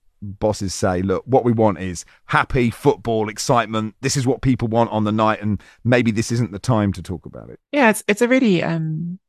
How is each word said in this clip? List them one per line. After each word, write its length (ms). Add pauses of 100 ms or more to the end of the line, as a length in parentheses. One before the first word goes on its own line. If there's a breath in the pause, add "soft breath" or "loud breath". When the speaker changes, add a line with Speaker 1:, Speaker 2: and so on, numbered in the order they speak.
(220)
Speaker 1:
bosses 520
say, 280
"Look, 240
what 180
we 80
want 280
is 260 (200 soft breath)
happy 440
football, 580
excitement. 720
This 160
is 100
what 160
people 280
want 220
on 120
the 80
night, 300
and 200 (220 soft breath)
maybe 280
this 200
isn't 220
the 60
time 340
to 80
talk 240
about 240
it." 100 (140)
Speaker 2:
Yeah, 160
it's, 180
it's 140
a 80
really, 340
um, 640